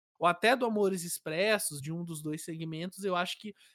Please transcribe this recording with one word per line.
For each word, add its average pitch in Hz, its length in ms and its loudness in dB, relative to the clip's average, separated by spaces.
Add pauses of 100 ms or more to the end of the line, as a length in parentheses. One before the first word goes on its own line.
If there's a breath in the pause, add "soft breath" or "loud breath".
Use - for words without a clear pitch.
(180)
ou 160 80 4
até 220 300 4
do 254 80 0
Amores 196 400 2
Expressos, 165 760 0
de 147 120 -6
um 170 120 -4
dos 165 180 -8
dois 156 200 -4
segmentos, 165 600 -6
eu 190 100 0
acho 180 240 0
que 208 160 -12 (200 soft breath)